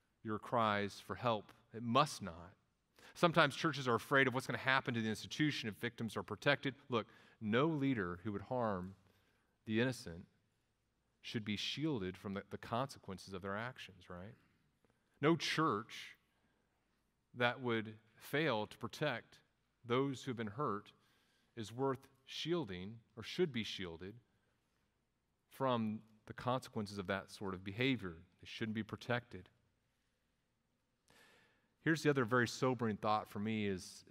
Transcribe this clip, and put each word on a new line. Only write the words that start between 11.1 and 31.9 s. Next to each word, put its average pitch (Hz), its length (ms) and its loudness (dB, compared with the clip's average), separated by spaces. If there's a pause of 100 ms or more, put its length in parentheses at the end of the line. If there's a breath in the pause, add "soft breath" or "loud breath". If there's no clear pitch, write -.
should 117 220 -4
be 101 140 0
shielded 117 580 -2
from 101 180 -6
the, 98 160 -4
the - 80 -8
consequences 107 760 -6
of 92 80 -8
their 98 160 -4
actions, 104 520 -10
right? 92 260 -14 (840 soft breath)
No 160 160 6
church 143 800 0 (1200)
that 120 260 2
would 113 320 0 (220)
fail 139 500 0
to - 120 -12
protect 120 640 -6 (460)
those 127 380 0
who 135 80 -4
have 110 60 -6
been 113 100 -2
hurt 104 440 -4 (640 soft breath)
is 107 160 -8
worth 131 360 -2 (180)
shielding 110 680 -6 (200)
or 113 60 -10
should 165 320 0
be 117 100 0
shielded 90 520 -8 (1300)
from 113 500 0 (260)
the - 80 -12
consequences 110 640 -4
of 98 100 -4
that 95 220 -2
sort 95 240 -6
of 92 100 -8
behavior. 101 520 -2 (260)
They - 60 -18
shouldn't 110 260 -4
be 110 80 -2
protected. 107 680 -4 (2250 soft breath)
Here's 156 180 2